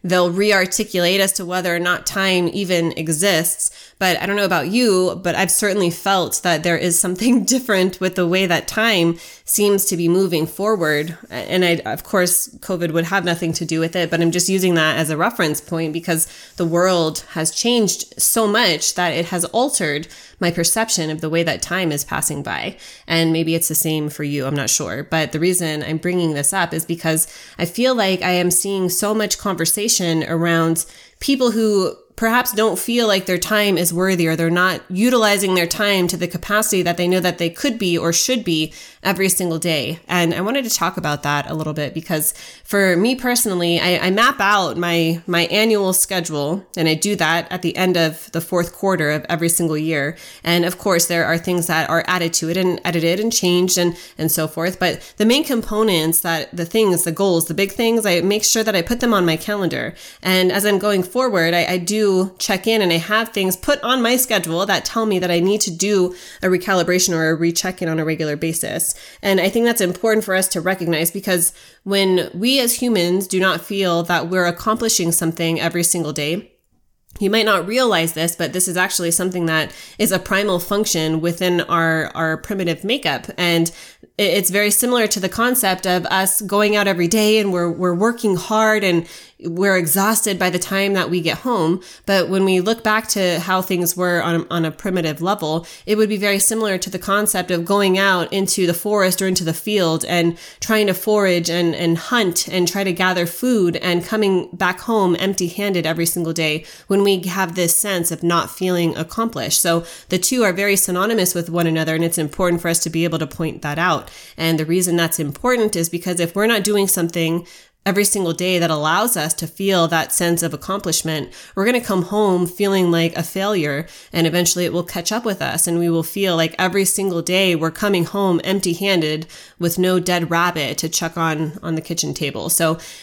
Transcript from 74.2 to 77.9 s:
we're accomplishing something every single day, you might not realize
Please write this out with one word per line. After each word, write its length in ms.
we're 180
accomplishing 640
something 480
every 220
single 300
day, 400
you 120
might 160
not 200
realize 460